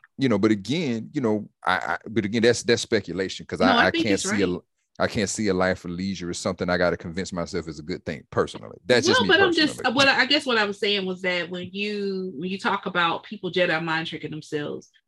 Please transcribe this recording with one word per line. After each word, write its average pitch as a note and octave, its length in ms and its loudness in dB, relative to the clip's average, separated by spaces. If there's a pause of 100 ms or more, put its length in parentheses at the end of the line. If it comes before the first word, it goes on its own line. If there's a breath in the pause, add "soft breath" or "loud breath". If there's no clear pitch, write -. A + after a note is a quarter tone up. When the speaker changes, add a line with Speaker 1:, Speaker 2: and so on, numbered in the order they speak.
(180)
Speaker 1:
you C3+ 120 2
know, G#2 80 4
but G#2+ 140 6
again, A#2 640 -2
you C#3+ 80 -4
know, G#2+ 280 0 (160)
I, F2+ 80 4
I, D#2+ 240 -2 (100)
but G#2+ 180 -2
again, G#2 180 0
that's, A#2 200 6
that's A#2 180 2
speculation, F#2+ 640 -2
'cause E2+ 160 -4
Speaker 2:
No, F2 60 6
Speaker 1:
I, F#2 180 6
Speaker 2:
I - 20 6
Speaker 1:
I F#2 40 2
Speaker 2:
think E4 120 0
Speaker 1:
can't G#2 120 2
Speaker 2:
it's - 80 -2
Speaker 1:
see F#3 200 0
a, F2+ 40 2
Speaker 2:
right. F2 120 -2 (420)
Speaker 1:
I F#2 60 2
can't G2+ 220 -2
see A2 180 -2
a F#2 60 2
life F#2 320 0
of F2 60 -8
leisure F2 380 -6
as F2 80 -6
something F2+ 320 -4
I F2+ 80 2
gotta F2 200 2
convince F2 340 -8
myself E2+ 380 -6
is D2+ 100 -10
a D#2 40 -12
good D#2 220 -8
thing D2+ 260 -8
personally. - 540 -4
That's B3 220 4
just A#4+ 140 6
Speaker 2:
No, - 20 2
Speaker 1:
me - 60 2
Speaker 2:
but F#4 100 6
I'm F#4 140 4
just, D#4 240 2
Speaker 1:
personally. B3 180 -2
Speaker 2:
what C4+ 140 6
I, A3 100 4
I B3+ 60 4
guess C#4+ 200 0
what A#3+ 120 2
I G#3+ 80 2
was G3+ 120 -4
saying G3+ 280 0
was F#3 160 -6
that F3+ 280 -2
when F3+ 220 -8
you, G3 640 -4
when F3+ 140 -6
you G3 100 -6
talk G3 260 -2
about F3 380 0
people G3 260 -8
Jedi E3+ 320 0
mind D#3+ 260 -4
tricking D3+ 220 -10
themselves, D3+ 640 -8 (160 soft breath)